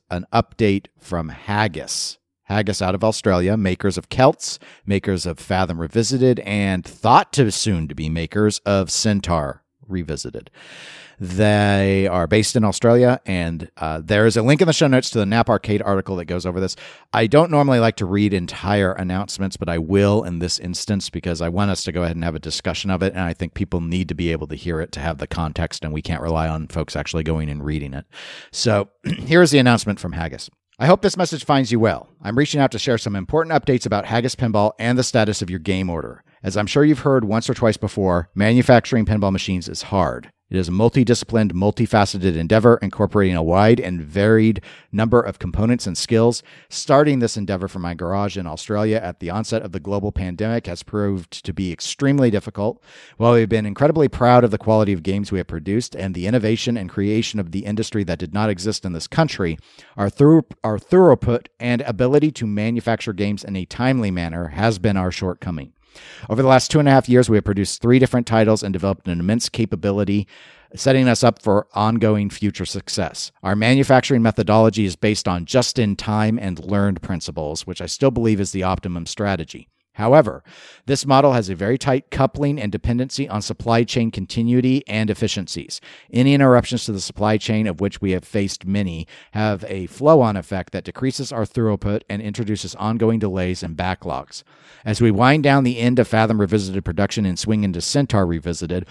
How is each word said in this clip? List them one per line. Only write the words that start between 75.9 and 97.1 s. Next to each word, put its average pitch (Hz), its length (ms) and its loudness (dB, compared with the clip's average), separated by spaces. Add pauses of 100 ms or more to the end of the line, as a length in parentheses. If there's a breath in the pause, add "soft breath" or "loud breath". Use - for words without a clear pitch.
and 92 280 -6
learned 101 360 0
principles, 80 640 -8
which 90 160 -10
I 90 40 -10
still 135 260 0
believe 113 300 2
is 95 100 -4
the 95 120 -4
optimum 87 420 -4
strategy. 95 640 -6 (240)
However, 113 500 2 (440 loud breath)
this 139 180 -2
model 139 260 6
has 117 160 0
a 95 80 -6
very 101 220 0
tight 135 340 -2
coupling 143 480 -2
and 104 100 -4
dependency 120 600 -4
on 101 120 -4
supply 117 440 0
chain 113 260 -2
continuity 123 760 0
and 107 220 -2
efficiencies. 98 720 -6 (320 loud breath)
Any 131 220 4
interruptions 127 500 4
to - 80 -4
the 98 80 -4
supply 104 380 0
chain, 110 280 -2
of 90 140 -4
which 101 220 -4
we 98 100 0
have 90 140 -4
faced 101 400 -4
many, 92 420 -4 (240 loud breath)
have 107 380 -2
a 95 160 -8
flow-on 127 500 4
effect 92 380 -8
that 90 100 -6
decreases 131 480 -6
our 117 140 -4
throughput 104 640 -2
and 104 120 -6
introduces 104 540 -6
ongoing 110 440 0
delays 92 440 -4
and 82 140 -10
backlogs. 87 640 -6 (400 soft breath)
As 110 160 -2
we 117 120 4
wind 131 320 4
down 139 200 4
the 123 160 0
end 120 180 2
of 117 120 4
Fathom 110 320 2
Revisited 95 420 -2
production 98 420 -2